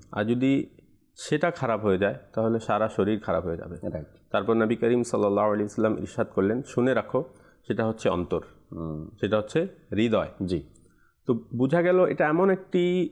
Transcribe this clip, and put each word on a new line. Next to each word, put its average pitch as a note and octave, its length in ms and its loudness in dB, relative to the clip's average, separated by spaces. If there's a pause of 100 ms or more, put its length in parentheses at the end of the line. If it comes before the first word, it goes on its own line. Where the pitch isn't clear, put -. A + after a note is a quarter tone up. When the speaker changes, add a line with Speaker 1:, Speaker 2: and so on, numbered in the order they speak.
(120)
Speaker 1:
আর G#2 140 -2
যদি B2+ 440 0 (460)
সেটা D#3 360 -2
খারাপ A#2 300 -2
হয়ে G2+ 160 2
যায়, G2 180 0 (180)
তাহলে A2+ 260 0
সারা A2 300 0
শরীর G#2 300 0
খারাপ E2+ 260 -2
হয়ে E2 120 -4
যাবে। F2 260 -12
Speaker 2:
রাইট। - 240 -8 (240)
Speaker 1:
তারপর G#2 220 0
নবী A2+ 220 2
করিম A#2+ 280 2
সাল্লাল্লাহু G#2 440 2
আলাইহি G#2 160 0
ওয়াসাল্লাম G#2+ 340 0
ইরশাদ G#2 380 -4
করলেন, G#2 280 2
"শুনে B2+ 300 0
রাখো, B2 300 -2 (440)
সেটা A2 180 -2
হচ্ছে A2 240 -2
অন্তর।" F2 320 -2 (300)
Speaker 2:
হুম। D#2+ 380 -8 (100)
Speaker 1:
সেটা G#2+ 180 0
হচ্ছে D#3+ 300 -2 (240)
হৃদয়। G#2 360 2 (180)
Speaker 2:
জি। F2 180 -2 (640)
Speaker 1:
তো B2+ 60 2 (220)
বোঝা C3+ 260 2
গেল F3+ 240 4
এটা D3+ 220 2
এমন F3 220 2
একটি, F3+ 640 0